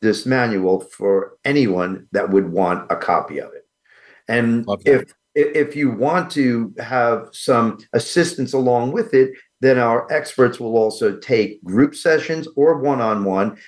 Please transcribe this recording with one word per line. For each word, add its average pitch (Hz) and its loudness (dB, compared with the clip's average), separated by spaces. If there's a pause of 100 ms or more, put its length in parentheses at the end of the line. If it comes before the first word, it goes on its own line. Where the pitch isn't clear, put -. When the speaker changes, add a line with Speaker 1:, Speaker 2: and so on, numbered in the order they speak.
Speaker 1:
this 107 0
manual 107 0
for 98 -2 (120)
anyone 95 0
that 98 -2
would 95 2
want 90 0
a - 0
copy 78 -2
of - -12
it. - -20 (640)
And 117 0
Speaker 2:
Love 101 -6
that. 135 4
Speaker 1:
if, - -20 (200)
if 147 0
you 139 0
want 156 -2
to 120 0
have 117 -2
some 117 0 (140)
assistance 139 -2
along 127 0
with - -4
it, 131 4 (280)
then 131 4
our 120 0
experts - 0
will 113 -4
also 110 0
take 110 -2
group 113 2
sessions 160 -2
or 147 4
one-on-one 107 0